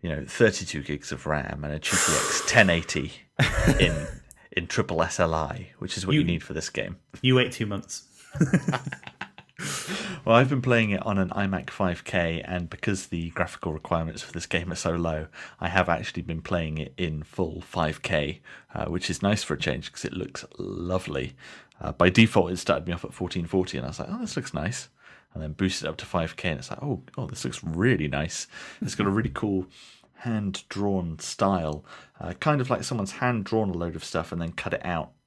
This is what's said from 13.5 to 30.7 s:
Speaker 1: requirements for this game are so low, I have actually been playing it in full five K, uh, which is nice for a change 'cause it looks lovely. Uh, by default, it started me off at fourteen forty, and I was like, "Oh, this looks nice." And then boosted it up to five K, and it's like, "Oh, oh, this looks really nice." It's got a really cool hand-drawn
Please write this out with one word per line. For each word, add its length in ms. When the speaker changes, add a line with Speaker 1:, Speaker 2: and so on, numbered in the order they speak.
Speaker 1:
requirements 480
for 100
this 140
game 260
are 40
so 160
low, 340
I 80
have 200
actually 340
been 180
playing 380
it 180
in 260
full 380
five 400
K, 400
uh, 120
which 240
is 120
nice 220
for 100
a 40
change 340
'cause 120
it 100
looks 300
lovely. 800
Uh, 140
by 160
default, 420
it 60
started 300
me 80
off 100
at 80
fourteen 340
forty, 300
and 100
I 40
was 100
like, 100
"Oh, 80
this 160
looks 200
nice." 340
And 80
then 100
boosted 340
it 40
up 80
to 80
five 300
K, 120
and 100
it's 120
like, 120
"Oh, 200
oh, 80
this 180
looks 180
really 460
nice." 380
It's 140
got 120
a 40
really 220
cool 340
hand-drawn 1040